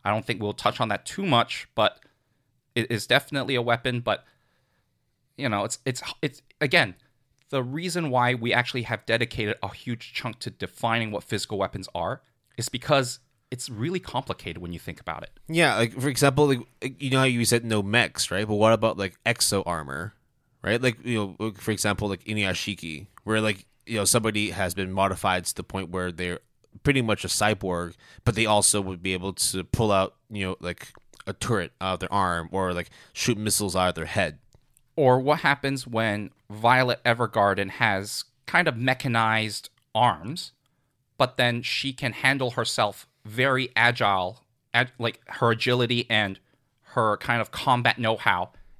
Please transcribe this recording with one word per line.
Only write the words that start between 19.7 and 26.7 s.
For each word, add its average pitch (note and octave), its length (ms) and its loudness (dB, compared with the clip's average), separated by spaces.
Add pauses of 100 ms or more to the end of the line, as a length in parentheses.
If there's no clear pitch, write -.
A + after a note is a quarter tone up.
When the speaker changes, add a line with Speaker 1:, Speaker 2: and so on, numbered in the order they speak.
Speaker 2:
right? A2 180 0
Like, B2 240 -2
you G#2 340 -2
know, A2 140 -4
for - 180 -6
example, G#2 380 0
like, G2 160 -6
Inuyashiki, F#2+ 800 -4 (180)
where, G#2+ 160 0
like, G#2+ 260 -2 (200)
you A2 100 -6
know, G2+ 80 0
somebody G#2+ 460 2
has F#2 240 -2
been F#2+ 180 -4
modified F#2+ 540 0
to - 80 -4
the F#2+ 80 -10
point F#2 280 -8
where F2+ 200 -4
they're F2 300 -6 (420)